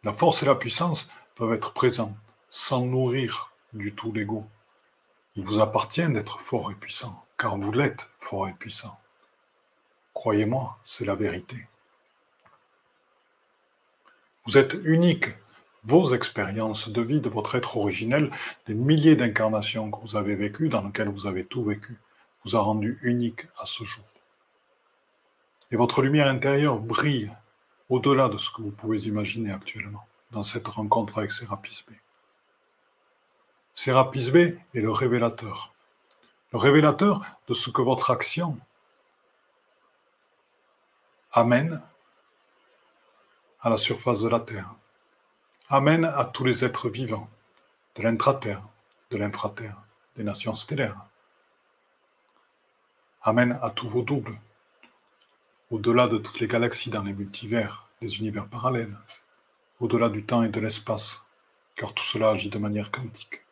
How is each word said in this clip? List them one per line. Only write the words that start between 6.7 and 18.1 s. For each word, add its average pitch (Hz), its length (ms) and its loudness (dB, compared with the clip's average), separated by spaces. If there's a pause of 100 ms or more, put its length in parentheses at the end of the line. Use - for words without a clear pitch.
et 95 40 -12
puissant, - 480 -10 (140)
car 110 200 -2
vous 101 140 -4
l'êtes 135 380 0 (100)
fort 98 300 -6
et 90 40 -12
puissant. - 460 -12 (1120)
Croyez-moi, 110 720 0
c'est - 220 -8
la - 100 -2
vérité. 123 520 -6 (2750)
Vous 123 120 4
êtes 135 260 4
unique. 165 440 4 (580)
Vos 139 280 6
expériences 110 760 -4
de 113 120 -2
vie, 131 200 0
de 120 80 -2
votre 107 260 -4
être - 220 -2
originel, 113 540 0 (340)